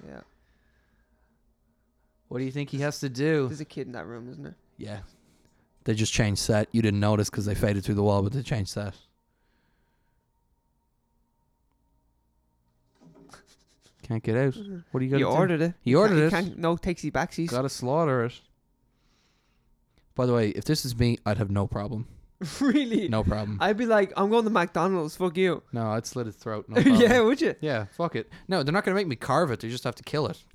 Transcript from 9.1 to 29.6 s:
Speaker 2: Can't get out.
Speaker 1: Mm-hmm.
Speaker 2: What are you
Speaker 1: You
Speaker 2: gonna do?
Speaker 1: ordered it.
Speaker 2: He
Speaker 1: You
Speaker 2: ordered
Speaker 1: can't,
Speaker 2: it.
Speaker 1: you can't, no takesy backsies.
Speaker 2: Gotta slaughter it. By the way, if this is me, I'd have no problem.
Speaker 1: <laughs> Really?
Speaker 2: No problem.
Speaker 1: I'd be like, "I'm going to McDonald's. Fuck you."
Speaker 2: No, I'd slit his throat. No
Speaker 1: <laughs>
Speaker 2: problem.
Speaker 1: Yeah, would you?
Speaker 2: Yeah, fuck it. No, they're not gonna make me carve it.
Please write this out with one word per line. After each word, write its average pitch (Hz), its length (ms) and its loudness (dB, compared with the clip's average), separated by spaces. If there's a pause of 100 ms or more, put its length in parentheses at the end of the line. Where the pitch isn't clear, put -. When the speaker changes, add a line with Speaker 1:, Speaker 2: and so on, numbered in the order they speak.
Speaker 2:
Can't 113 180 -6
get 113 160 -2
out. 131 160 0
Speaker 1:
Mm-hmm. 202 240 -14 (140)
Speaker 2:
What 131 100 -2
are - 20 -2
you 135 140 0
Speaker 1:
You 127 80 2
Speaker 2:
gonna 98 100 0
do? 156 40 2
Speaker 1:
ordered 156 220 2
it. 170 200 -2
Speaker 2:
He 120 100 0
Speaker 1:
You 147 80 6
Speaker 2:
ordered 170 300 6
Speaker 1:
can't, 175 160 0
Speaker 2:
it. 175 40 -6
Speaker 1:
you - 20 -10
can't, - 100 -12
no 170 140 2
takesy 165 360 -6
backsies. 165 380 -4
Speaker 2:
Gotta 131 200 -2
slaughter 131 560 0
it. 123 140 -8 (1700)
By 127 140 0
the 123 60 2
way, 113 160 2
if - 160 -6
this 156 200 0
is 123 100 -6
me, 120 300 2
I'd 104 140 0
have 101 100 0
no 101 160 2
problem. 107 480 -6
Speaker 1:
<laughs> - 40 -20 (420)
Really? 247 480 2
Speaker 2:
No 110 160 2
problem. 104 380 -2
Speaker 1:
I'd 202 160 2
be 240 80 0
like, 214 320 4
"I'm 202 120 2
going 233 140 4
to 214 60 0
McDonald's. 175 680 0
Fuck 180 220 -2
you." 185 340 0
Speaker 2:
No, 113 200 -2
I'd 113 140 -2
slit 123 200 -6
his 110 100 -10
throat. 107 320 -8
No - 80 -4
Speaker 1:
<laughs> 247 60 4
Speaker 2:
problem. 254 200 8
Speaker 1:
Yeah, 240 200 8
would 247 180 4
you? 269 220 0
Speaker 2:
Yeah, 127 240 -2 (100)
fuck 170 220 -4
it. 110 120 -8 (200)
No, 180 140 0
they're 147 100 0
not 202 100 0
gonna 185 120 0
make 196 120 0
me 131 80 -2
carve 147 360 0
it. 110 100 -6